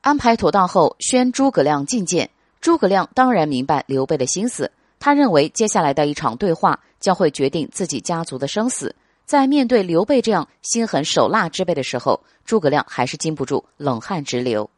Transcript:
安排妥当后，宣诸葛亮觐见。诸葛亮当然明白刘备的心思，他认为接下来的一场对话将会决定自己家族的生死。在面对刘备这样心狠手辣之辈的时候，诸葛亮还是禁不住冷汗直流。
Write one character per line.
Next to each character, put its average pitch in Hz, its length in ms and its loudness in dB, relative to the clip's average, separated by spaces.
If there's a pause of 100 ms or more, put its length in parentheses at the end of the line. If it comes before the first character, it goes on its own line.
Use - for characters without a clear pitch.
安 285 180 2
排 233 180 2
妥 185 140 2
当 190 160 2
后， 175 320 2
宣 254 320 0
诸 269 220 2
葛 156 100 2
亮 143 240 2
觐 214 180 -4
见。 165 240 -2 (320)
诸 339 160 2
葛 214 100 0
亮 190 280 2
当 254 180 4
然 160 160 2
明 131 160 -2
白 143 220 0
刘 135 180 -2
备 147 140 -2
的 127 80 -2
心 196 200 -4
思， - 240 -6 (280)
他 285 160 2
认 285 180 4
为 151 160 4
接 - 180 -2
下 208 140 0
来 143 140 2
的 147 120 2
一 147 60 -2
场 127 240 -4
对 180 160 -2
话 165 260 0 (220)
将 190 140 0
会 170 160 2
决 135 180 -2
定 156 240 -4
自 185 140 -6
己 139 160 -6
家 170 200 -4
族 - 140 -10
的 131 100 -6
生 214 220 -2
死。 - 260 -8 (300)
在 277 220 2
面 269 200 2
对 226 160 2
刘 180 220 2
备 269 160 2
这 226 100 -2
样 170 160 0 (140)
心 226 260 -4
狠 151 160 -2
手 151 240 2
辣 131 220 0
之 - 160 -4
辈 170 100 -2
的 139 80 -4
时 - 140 -6
候， - 240 0 (240)
诸 220 160 0
葛 156 80 0
亮 139 180 0
还 127 200 -4
是 156 100 -10
禁 156 180 -6
不 135 120 -6
住 131 180 -4 (140)
冷 135 200 -4
汗 160 240 -8
直 123 200 -4
流。 107 360 -2